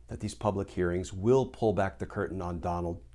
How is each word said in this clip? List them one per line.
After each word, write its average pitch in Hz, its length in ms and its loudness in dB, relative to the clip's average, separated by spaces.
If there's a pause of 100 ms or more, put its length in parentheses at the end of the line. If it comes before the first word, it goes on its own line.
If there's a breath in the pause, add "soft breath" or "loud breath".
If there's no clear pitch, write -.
that 107 140 -8
these 104 120 -4
public 98 360 -2
hearings 90 420 0
will 117 360 6
pull 110 260 0
back 95 260 0
the 107 60 -4
curtain 95 360 -4
on 87 200 -4
Donald 87 400 -2 (140)